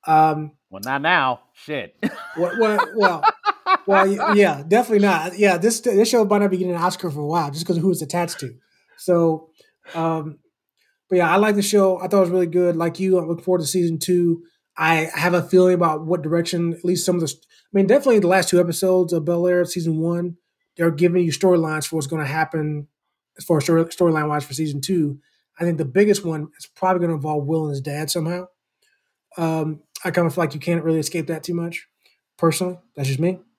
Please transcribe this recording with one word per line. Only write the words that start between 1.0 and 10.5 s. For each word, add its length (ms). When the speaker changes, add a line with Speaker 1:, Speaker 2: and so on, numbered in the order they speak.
Speaker 2:
now. 400
Shit. 480
<laughs> 80
Speaker 1:
Well, 220
well, 360
well, 280
well, 220
y-, 280
yeah, 300
definitely 400
not. 320
Yeah, 200
this, 240
this 280
show 160
might 120
not 140
be 60
getting 160
an 80
Oscar 300
for 80
a 60
while 260
just 140
'cause 100
of 80
who 80
it's 120
attached 360
to. 160
So, 520
um, 460